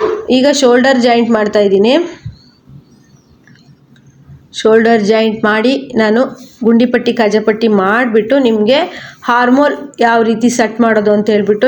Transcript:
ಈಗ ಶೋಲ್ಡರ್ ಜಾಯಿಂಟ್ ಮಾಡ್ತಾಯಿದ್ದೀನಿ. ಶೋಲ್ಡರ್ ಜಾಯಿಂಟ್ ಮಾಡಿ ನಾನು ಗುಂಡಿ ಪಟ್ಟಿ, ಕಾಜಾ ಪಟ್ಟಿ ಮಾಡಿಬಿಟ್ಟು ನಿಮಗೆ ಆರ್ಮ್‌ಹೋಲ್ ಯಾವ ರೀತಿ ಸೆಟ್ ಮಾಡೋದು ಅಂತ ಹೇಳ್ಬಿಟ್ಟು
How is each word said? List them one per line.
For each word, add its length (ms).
ಈಗ 180
ಶೋಲ್ಡರ್ 440
ಜಾಯಿಂಟ್ 320
ಮಾಡ್ತಾಯಿದ್ದೀನಿ. 540
ಶೋಲ್ಡರ್ 500
ಜಾಯಿಂಟ್ 340
ಮಾಡಿ 300
ನಾನು 200
ಗುಂಡಿ 200
ಪಟ್ಟಿ, 280
ಕಾಜಾ 320
ಪಟ್ಟಿ 220
ಮಾಡಿಬಿಟ್ಟು 720
ನಿಮಗೆ 400
ಆರ್ಮ್‌ಹೋಲ್ 480
ಯಾವ 220
ರೀತಿ 280
ಸೆಟ್ 320
ಮಾಡೋದು 320
ಅಂತ 160
ಹೇಳ್ಬಿಟ್ಟು 380